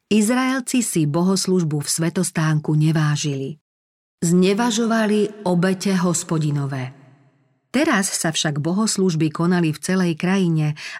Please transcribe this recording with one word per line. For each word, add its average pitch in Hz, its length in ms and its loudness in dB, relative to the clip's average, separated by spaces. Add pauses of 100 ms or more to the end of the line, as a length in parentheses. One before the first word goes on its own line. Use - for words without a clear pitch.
(120)
Izraelci 254 720 2
si 156 240 0
bohoslužbu 175 720 0
v 143 80 -8
svetostánku 165 880 0
nevážili. 151 800 0 (640)
Znevažovali 208 1300 2
obete 190 480 0
Hospodinové. 147 960 -2 (800)
Teraz 254 360 0
sa - 240 -4
však 151 280 -2
bohoslužby 180 680 0
konali 170 440 0
v - 100 -10
celej 185 340 0
krajine 165 600 0 (220)